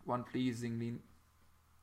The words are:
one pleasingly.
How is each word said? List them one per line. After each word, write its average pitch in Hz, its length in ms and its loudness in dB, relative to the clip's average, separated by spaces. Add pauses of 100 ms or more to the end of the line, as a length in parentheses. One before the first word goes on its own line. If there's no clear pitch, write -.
one 123 200 0
pleasingly. 120 720 0 (880)